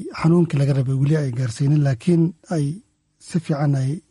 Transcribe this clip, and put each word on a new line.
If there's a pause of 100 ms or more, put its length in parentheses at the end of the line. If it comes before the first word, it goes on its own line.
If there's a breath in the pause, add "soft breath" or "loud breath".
(100)
xanuunkii
laga
rabay
weli
ay
gaarsiinin,
laakiin (280)
ay (580)
si
fiican
ay, (200)